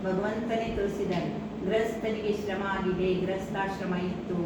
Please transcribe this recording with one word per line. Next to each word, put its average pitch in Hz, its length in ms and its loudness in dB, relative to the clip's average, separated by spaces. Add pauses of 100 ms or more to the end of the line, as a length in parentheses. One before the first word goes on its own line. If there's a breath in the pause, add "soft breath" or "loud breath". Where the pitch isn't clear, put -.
ಭಗವಂತನೇ 220 720 0
ತೋರಿಸಿದ್ದಾರೆ. 180 520 0 (380)
ಗೃಹಸ್ಥನಿಗೆ 220 680 0 (120)
ಶ್ರಮ 196 220 -2
ಆಗಿದೆ, 185 480 2
ಗೃಹಸ್ಥಾಶ್ರಮ 190 800 0
ಇತ್ತು 180 520 -2